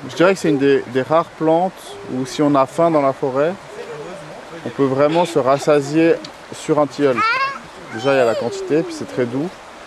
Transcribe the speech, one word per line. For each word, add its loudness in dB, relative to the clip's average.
Je -14
dirais 6
que -4
c'est 0
une 2
des, 4
des 0
rares 0
plantes -2
où -4
si -4
on 4
a 6
faim 2
dans 4
la 2
forêt, 0
on -8
peut 0
vraiment 2
se 0
rassasier 4
sur -2
un 2
tilleul. 0
Déjà, 0
il 4
y 4
a 4
la 2
quantité, -2
puis -10
c'est -10
très -2
doux. -4